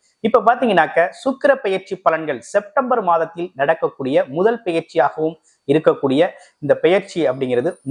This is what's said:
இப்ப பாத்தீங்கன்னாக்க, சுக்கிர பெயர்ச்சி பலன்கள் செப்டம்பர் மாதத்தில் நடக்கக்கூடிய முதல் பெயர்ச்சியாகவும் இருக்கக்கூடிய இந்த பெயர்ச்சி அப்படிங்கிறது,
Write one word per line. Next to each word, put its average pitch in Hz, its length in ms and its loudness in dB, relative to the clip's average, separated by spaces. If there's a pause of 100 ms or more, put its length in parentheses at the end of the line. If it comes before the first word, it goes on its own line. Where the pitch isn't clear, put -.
(240)
இப்ப 226 220 2
பாத்தீங்கன்னாக்க, 202 580 2 (140)
சுக்கிர 269 320 0 (140)
பெயர்ச்சி 190 320 -4 (100)
பலன்கள் 156 340 -2 (120)
செப்டம்பர் 240 580 -2
மாதத்தில் 170 500 -4
நடக்கக்கூடிய 147 640 -2 (140)
முதல் 226 260 0
பெயர்ச்சியாகவும் 160 760 -2 (300)
இருக்கக்கூடிய 151 540 2 (400)
இந்த 139 200 2
பெயர்ச்சி 185 380 0 (100)
அப்படிங்கிறது, 131 400 -2 (200)